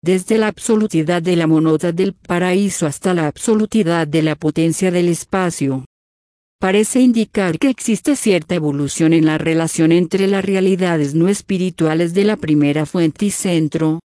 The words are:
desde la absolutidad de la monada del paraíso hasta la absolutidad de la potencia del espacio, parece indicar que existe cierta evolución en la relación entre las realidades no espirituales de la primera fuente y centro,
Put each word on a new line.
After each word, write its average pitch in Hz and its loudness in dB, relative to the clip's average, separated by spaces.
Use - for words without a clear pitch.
desde 185 0
la 220 0
absolutidad 190 -2
de 175 0
la 165 0
monada 160 2
del 185 -2
paraíso 185 -2
hasta 165 -4
la 165 0
absolutidad 196 0
de 160 0
la 156 0
potencia 160 -2
del 175 0
espacio, 160 -4
parece 208 0
indicar 214 0
que 285 2
existe 254 -2
cierta 180 0
evolución 151 0
en 156 4
la 156 2
relación 160 0
entre 180 2
las 196 0
realidades 185 0
no 165 2
espirituales 175 -2
de 202 2
la 208 0
primera 151 0
fuente 170 -2
y 202 0
centro, 160 -2